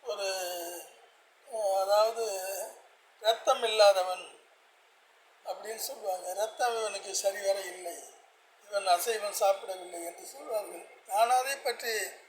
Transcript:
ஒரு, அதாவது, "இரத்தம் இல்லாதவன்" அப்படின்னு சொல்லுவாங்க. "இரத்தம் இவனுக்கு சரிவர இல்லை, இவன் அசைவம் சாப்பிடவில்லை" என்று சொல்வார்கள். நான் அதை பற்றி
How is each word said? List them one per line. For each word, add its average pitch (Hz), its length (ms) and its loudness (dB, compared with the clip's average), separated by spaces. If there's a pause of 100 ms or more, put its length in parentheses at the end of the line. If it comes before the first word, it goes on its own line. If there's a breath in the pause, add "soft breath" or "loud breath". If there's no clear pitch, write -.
ஒரு, 202 280 -4 (1500)
அதாவது, 220 440 2 (960)
"இரத்தம் 240 420 4
இல்லாதவன்" 190 760 6 (1040)
அப்படின்னு 220 320 -10
சொல்லுவாங்க. 185 540 -6
"இரத்தம் 226 480 -2
இவனுக்கு 196 360 -8
சரிவர 196 440 0
இல்லை, 180 440 -12 (680)
இவன் 196 180 -4
அசைவம் 208 460 0
சாப்பிடவில்லை" 185 720 -2
என்று - 200 -14
சொல்வார்கள். - 600 -8 (220)
நான் 220 220 4
அதை 254 280 2
பற்றி 233 500 -4 (220)